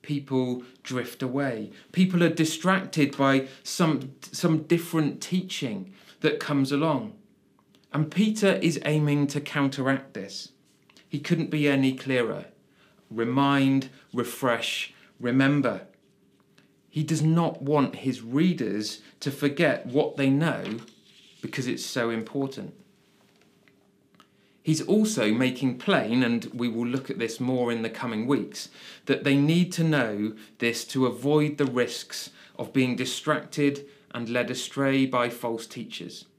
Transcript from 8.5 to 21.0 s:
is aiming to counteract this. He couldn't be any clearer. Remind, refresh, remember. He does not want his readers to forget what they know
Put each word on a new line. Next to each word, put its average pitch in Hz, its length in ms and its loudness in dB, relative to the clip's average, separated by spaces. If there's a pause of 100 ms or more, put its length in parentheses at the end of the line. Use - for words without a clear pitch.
is 156 300 0
aiming 147 440 2
to 143 120 -4
counteract 135 760 -2
this. - 360 -12 (580)
He 147 120 -6
couldn't 143 300 -2
be 147 180 2
any 135 240 4
clearer. 123 540 -2 (640)
Remind, 135 800 2 (220)
refresh, - 800 -2 (280)
remember. 127 600 2 (1080)
He 156 140 -4
does 151 200 0
not 160 400 2
want 139 340 2
his 117 240 -4
readers 117 800 0 (200)
to 143 100 -4
forget 143 560 0
what 127 320 0
they 135 100 2
know 135 340 2 (800)